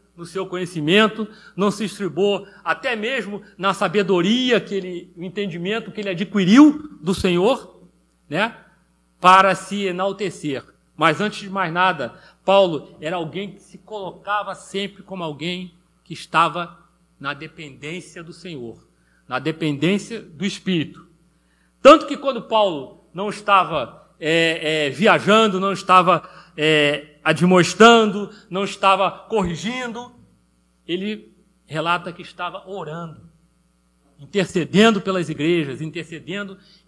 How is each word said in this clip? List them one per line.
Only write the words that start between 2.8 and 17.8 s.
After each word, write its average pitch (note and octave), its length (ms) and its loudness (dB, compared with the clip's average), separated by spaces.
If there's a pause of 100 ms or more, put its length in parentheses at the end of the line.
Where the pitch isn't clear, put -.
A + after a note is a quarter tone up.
mesmo G#3+ 480 -6 (140)
na F#3+ 160 -2
sabedoria, G3+ 880 0
que G#3+ 140 -8
ele, F3+ 420 -8
o E3+ 80 -12
entendimento G3 680 -6
que G#3+ 120 -12
ele G3 80 -6
adquiriu G#3 920 4
do F3+ 140 -2
Senhor, F#3+ 680 -2 (460)
né, G#3 260 -4 (640)
para F#3 360 6
se G3+ 320 -6
enaltecer. F3+ 760 -4 (320)
Mas, D#3 260 0
antes G#3 200 -4
de G3+ 100 -14
mais F#3 220 -4
nada, F3 420 -2 (300)
Paulo F#3 560 2
era D#3+ 160 -6
alguém F3 360 -8
que - 100 -20
se - 160 -20
colocava G3 760 -8
sempre G3 480 -10
como F#3 220 -12
alguém F3 500 -8 (300)
que - 80 -16
estava E3 680 -2 (400)
na C#3 140 -8
dependência D3+ 880 -14